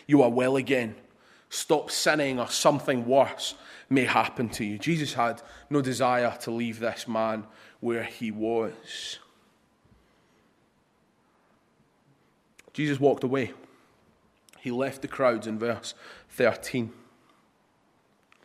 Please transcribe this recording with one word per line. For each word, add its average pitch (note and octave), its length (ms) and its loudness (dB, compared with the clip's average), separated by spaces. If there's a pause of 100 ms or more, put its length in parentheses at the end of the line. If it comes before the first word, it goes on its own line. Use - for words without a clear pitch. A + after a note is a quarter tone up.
you C#3+ 140 8
are A#2+ 80 8
well B2+ 260 2
again. B2 400 0 (540)
Stop - 420 0
sinning C#3+ 480 0
or A2+ 80 -2
something C#3 580 2
worse - 500 2 (340)
may C3 160 4
happen A2+ 440 0
to A2 140 -6
you." G#2 140 -4
Jesus D3+ 360 -2
had A#2+ 280 -2 (280)
no C#3+ 120 2
desire B2 600 0
to A#2+ 100 -8
leave A#2 280 -4
this A2 280 -6
man A2 380 -2 (340)
where A#2 240 -2
he A2 280 -8
was. A2 880 -6 (3500)
Jesus C#3+ 260 -2
walked C3+ 240 4
away. B2+ 300 -2 (1040)
He B2 120 -8
left C3 300 -4
the C3+ 60 -8
crowds A#2 400 0
in A2 100 -6
verse A2+ 360 -6 (360)
thirteen. A2+ 640 0 (1500)